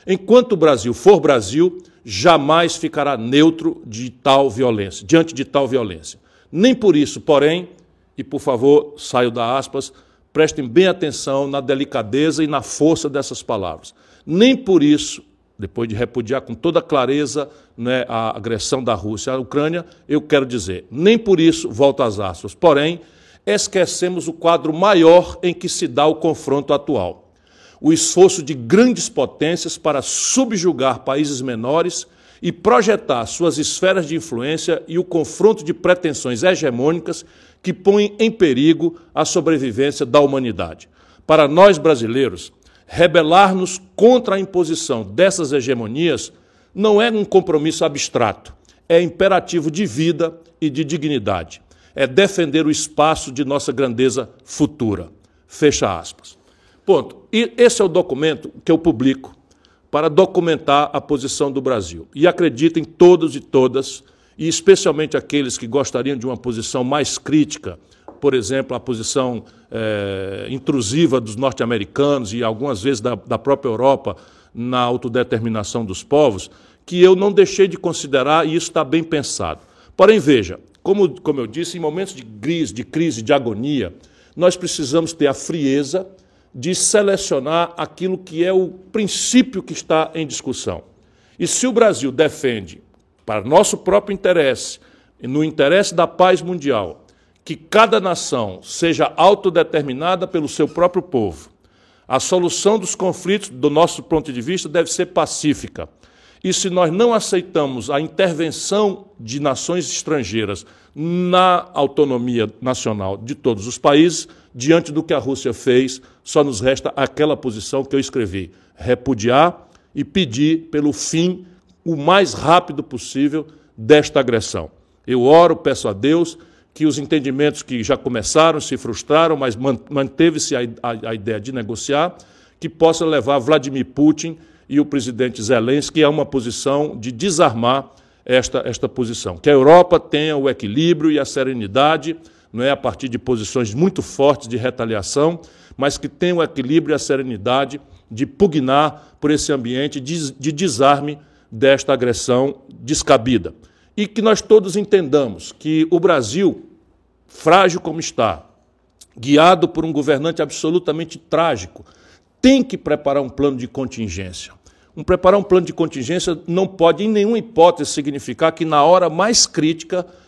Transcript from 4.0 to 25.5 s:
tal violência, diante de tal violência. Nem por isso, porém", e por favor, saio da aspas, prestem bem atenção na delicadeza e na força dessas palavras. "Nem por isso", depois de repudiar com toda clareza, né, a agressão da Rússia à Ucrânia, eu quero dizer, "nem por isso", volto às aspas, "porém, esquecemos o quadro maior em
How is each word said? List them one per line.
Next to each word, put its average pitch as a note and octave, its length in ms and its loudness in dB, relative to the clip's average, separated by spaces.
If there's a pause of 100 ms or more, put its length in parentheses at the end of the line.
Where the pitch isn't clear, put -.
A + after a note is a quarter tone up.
tal C#3 400 2
violência, G#2 560 -4
diante E3 260 4
de B2+ 140 -6
tal C#3 220 -2
violência. G#2+ 520 -6 (320)
Nem A3 220 4
por F3 220 2
isso, C#3 260 -2
porém", D#3+ 480 2 (480)
e B2 60 -10
por - 160 -8
favor, C3+ 580 2
saio B2 320 -2
da A#2+ 260 -4
aspas, C3+ 380 -8 (380)
prestem D3+ 360 0
bem E3+ 180 4
atenção C#3+ 600 -4
na C#3 120 -4
delicadeza C3+ 840 -2
e D3+ 40 -2
na D#3+ 140 -4
força D#3 480 0
dessas C3+ 320 -8
palavras. F#2 540 -8 (280)
"Nem G#3 320 4
por F3+ 280 2
isso", D3 400 0 (340)
depois A2+ 320 -8
de G#2+ 60 -8
repudiar A#2+ 460 -4
com A#2+ 120 -12
toda E3 300 0
clareza, C#3 680 -2 (260)
né, B2 320 -2
a A2+ 300 -4
agressão A#2 460 -4
da A#2 100 0
Rússia G#2+ 400 -6
à C3 60 -4
Ucrânia, D3+ 440 -4 (240)
eu D3 140 0
quero D3 240 2
dizer, F#2+ 460 -8
"nem F3+ 260 2
por G3+ 220 2
isso", D#3+ 320 2
volto C3+ 320 2
às G#2 160 -2
aspas, F#2+ 340 -8
"porém, E3 480 2 (420)
esquecemos F#3 840 -2
o E3 60 -6
quadro E3 380 0
maior F3 680 6
em F3+ 100 0